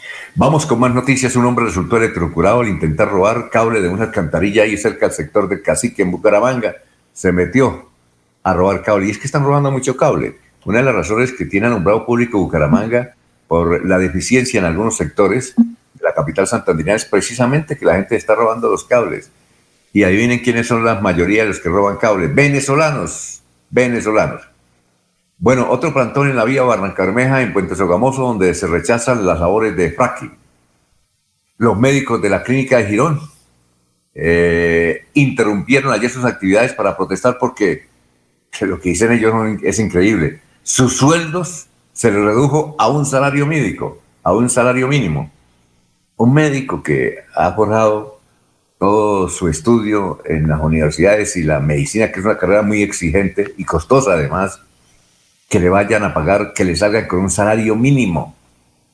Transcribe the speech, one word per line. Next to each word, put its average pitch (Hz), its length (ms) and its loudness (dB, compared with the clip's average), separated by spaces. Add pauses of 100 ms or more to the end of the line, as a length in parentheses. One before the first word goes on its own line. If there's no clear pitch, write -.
(340)
Vamos 147 320 2
con 110 120 0
más 123 160 2
noticias. 127 400 0
Un 123 120 2
hombre 117 180 0
resultó 95 320 -2
electrocutado 90 640 2
al 113 80 0
intentar 85 400 0
robar 104 400 0
cable 113 320 0
de 90 80 0
una 98 160 -2
alcantarilla 101 600 0
ahí 107 120 -2
cerca 104 300 -2
del - 80 -2
sector - 340 -2
del 95 140 -4
Cacique, 101 400 -2
en 92 80 0
Bucaramanga. 104 680 0 (380)
Se 92 180 0
metió 90 560 0 (540)
a 95 100 0
robar 92 300 0
cable. 101 240 0
Y 104 40 -2
es 101 80 -6
que - 60 -16
están 143 200 -2
robando 139 260 2
mucho 131 260 -2
cable. 85 400 0 (300)
Una 101 120 0
de 131 60 2
las 131 100 2
razones 107 380 0
que 85 140 -8
tiene 101 220 0
alumbrado 107 360 2
público 117 340 0
Bucaramanga 95 760 0 (340)
por 85 380 0
la 92 120 2
deficiencia 104 600 0
en 92 80 0
algunos 98 320 -2
sectores 98 560 -2 (640)
capital 78 300 -2
santandereana 92 500 -2
es 110 80 -4
precisamente 123 720 -2
que - 80 -8
la 82 100 4
gente 98 220 -2
está - 180 0
robando 117 360 0
los 95 140 -2
cables. 117 460 -2 (600)
Y 104 100 4
adivinen 117 380 2
quiénes 117 260 0
son 117 180 0
la 113 120 2
mayoría 98 460 0
de 110 60 0
los 90 120 -6
que 87 80 -4
roban 101 300 0
cables. 92 360 0
Venezolanos, 139 1080 0 (280)
venezolanos. 107 720 0 (960)
Bueno, 120 320 2
otro 143 220 -2
plantón 139 380 0
en 131 60 -2
la 113 80 0
vía 131 180 0
Barranca 98 420 0
Bermeja, 127 380 0
en 101 100 -2
Puente 92 240 -2
Sogamoso, 101 460 0
donde 95 320 0
se 95 120 -6
rechazan 107 600 0
las 85 120 0
labores 95 380 0
de 82 160 0
fracking. - 400 -4 (1300)
Los 107 200 2
médicos 131 420 0
de 98 100 0
la 95 120 0
clínica 131 360 0
de 110 80 0
Girón, 135 340 0 (960)
eh, 85 960 0
interrumpieron 127 800 0
ayer 113 180 -2
sus 123 140 -8
actividades 110 480 0
para 98 240 -2
protestar 95 420 -2
porque, 107 480 -2 (640)
que - 160 -6
lo 90 140 -4
que - 100 -4
dicen 113 220 2
ellos 110 180 2
son, 110 320 -2
es 98 160 -2
increíble. 92 640 0 (220)
Sus - 340 0
sueldos 165 720 0 (260)
se - 180 0
les 101 120 0
redujo 135 560 0
a 110 100 2
un 143 160 0
salario 139 420 0
médico, 143 560 -4 (200)
a 87 100 2
un 117 160 2
salario 127 400 0
mínimo. 87 420 -2 (840)
Un 120 160 4
médico 139 500 0
que 67 380 -2 (140)
ha 87 180 0
forjado 107 680 0 (580)
todo 101 500 2
su - 200 -4
estudio 104 760 0
en 78 240 -2
las 76 120 0
universidades 80 760 0
y 85 60 -2
la 76 180 0
medicina, 76 500 0
que 95 100 -8
es 95 60 -2
una 107 120 0
carrera 101 240 2
muy 104 200 0
exigente 98 720 -2
y 92 80 -8
costosa 104 480 0
además, 85 480 -2 (880)
que 95 120 2
le 87 80 2
vayan 101 360 2
a 82 80 -2
pagar, 95 420 0
que 98 100 -2
le 90 100 0
salgan 104 320 0
con 90 140 -2
un 95 100 0
salario 110 460 0
mínimo. 113 600 0 (580)